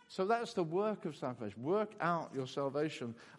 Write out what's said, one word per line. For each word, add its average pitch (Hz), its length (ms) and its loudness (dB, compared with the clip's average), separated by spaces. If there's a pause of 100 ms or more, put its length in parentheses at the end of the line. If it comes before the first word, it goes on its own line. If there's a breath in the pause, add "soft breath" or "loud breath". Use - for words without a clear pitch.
So - 160 0
that's 233 300 2
the 185 100 4
work 196 400 2
of 156 100 -4
salvation. 117 480 -4
Work 208 380 2
out 165 340 2
your 131 120 -2
salvation. 139 680 0 (240 loud breath)